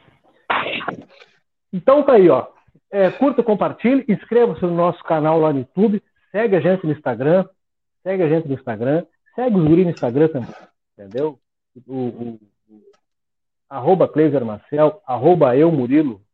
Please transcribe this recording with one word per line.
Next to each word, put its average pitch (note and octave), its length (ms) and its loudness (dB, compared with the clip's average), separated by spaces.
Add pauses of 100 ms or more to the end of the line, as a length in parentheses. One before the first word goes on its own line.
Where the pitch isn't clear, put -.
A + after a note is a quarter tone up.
(1700)
Então C4+ 320 2
tá C#4 100 2
aí, F#3+ 160 6
ó. C3 180 0 (440)
É, F#3+ 200 2
curta, C4+ 320 0
compartilhe, A3 640 -2
inscreva-se A3+ 560 0
no F3 120 -2
nosso E3+ 280 0
canal D#3 360 0
lá D#3 140 2
no C3+ 60 -2
YouTube, G3+ 420 -2 (300)
segue G#3 240 0
a E3+ 40 2
gente F3+ 260 0
no D3+ 60 -2
Instagram, D3 540 -2 (580)
segue F#3 200 -4
a D3+ 60 0
gente D#3+ 180 -2
no C3+ 60 -6
Instagram, B2+ 520 -4 (300)
segue A#3+ 220 -2
os D#3 100 2
guri E3 160 4
no F3 80 0
Instagram C#3+ 380 0
também, C3 200 -8 (480)
entendeu? B2 420 -8 (460)
O, B2+ 80 -16
o, A#2 460 -10 (300)
o, G#2+ 120 -20 (880)
arroba D#3+ 380 0
Cleiser C#3+ 360 0
Marcel, C#3+ 640 -2
arroba C3 500 2
eu D#3+ 160 4
Murilo C3 500 -2 (120)